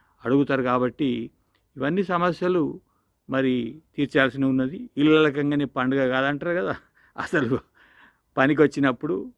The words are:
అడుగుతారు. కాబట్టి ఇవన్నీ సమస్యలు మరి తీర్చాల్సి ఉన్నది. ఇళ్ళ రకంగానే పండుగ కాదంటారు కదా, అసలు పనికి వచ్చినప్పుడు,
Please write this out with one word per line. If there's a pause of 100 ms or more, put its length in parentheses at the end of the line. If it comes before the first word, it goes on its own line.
(260)
అడుగుతారు.
కాబట్టి (460)
ఇవన్నీ
సమస్యలు (480)
మరి (140)
తీర్చాల్సి
ఉన్నది.
ఇళ్ళ
రకంగానే
పండుగ
కాదంటారు
కదా, (420)
అసలు (760)
పనికి
వచ్చినప్పుడు,